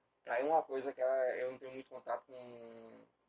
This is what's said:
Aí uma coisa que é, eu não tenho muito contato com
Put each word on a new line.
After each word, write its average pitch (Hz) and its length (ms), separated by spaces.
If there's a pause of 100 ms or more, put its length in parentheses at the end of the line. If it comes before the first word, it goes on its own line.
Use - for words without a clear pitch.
(280)
Aí 120 160
uma 151 200
coisa 135 280
que 131 100
é, 127 420
eu 127 80
não 127 80
tenho 131 120
muito 131 160
contato 123 380
com 117 800 (240)